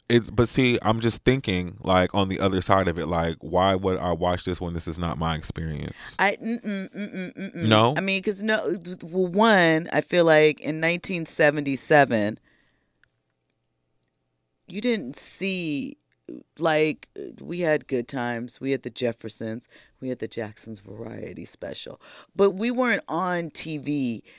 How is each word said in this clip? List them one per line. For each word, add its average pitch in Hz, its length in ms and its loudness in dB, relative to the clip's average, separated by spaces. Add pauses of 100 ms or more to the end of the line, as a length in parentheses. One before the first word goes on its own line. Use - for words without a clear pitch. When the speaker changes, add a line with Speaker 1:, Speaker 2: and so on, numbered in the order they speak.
Speaker 1:
it, 117 260 2
but 117 140 2
see, 123 340 2
I'm 110 180 2
just 113 240 0
thinking, 92 560 0
like, 92 340 2
on 98 140 2
the 95 100 -2
other 92 240 0
side 95 240 4
of 82 100 0
it, 82 100 -4
like, 85 340 -2
why 90 340 2
would 95 240 0
I 87 140 -2
watch 87 320 0
this 90 160 -4
when 87 120 -6
this 85 140 -6
is 82 140 -6
not 85 180 -4
my 80 160 -2
experience? - 840 -8
Speaker 2:
I, 196 160 2
mm-mm, 208 580 -8
mm-mm, 185 420 -10
mm-mm. 190 180 -12
Speaker 1:
No? 113 420 4
Speaker 2:
I - 40 -2
mean, 190 220 -2
'cause 190 180 -4
no, 208 360 -2 (260)
well, 175 240 -2
one, 175 640 6
I 147 80 2
feel 175 240 4
like 156 360 6
in 156 180 -4
nineteen 170 480 -2
seventy-seven, 135 1120 4 (2250)
you 170 120 -10
didn't 196 360 -2
see, 170 800 -6 (600)
like, 156 500 0 (320)
we 175 200 -8
had 151 260 0
Good 120 220 -2
Times, 120 520 -6
we 135 120 -4
had 131 100 -4
the 120 80 -10
Jeffersons, 113 800 -6 (320)
we 131 80 -8
had 127 100 -6
the 120 80 -6
Jacksons 110 540 -10
Variety 107 640 -14
Special, - 560 -14 (340)
but 196 160 4
we 208 220 -2
weren't 240 360 0
on 175 420 -2
T 156 280 -8
V, 135 460 -4 (140)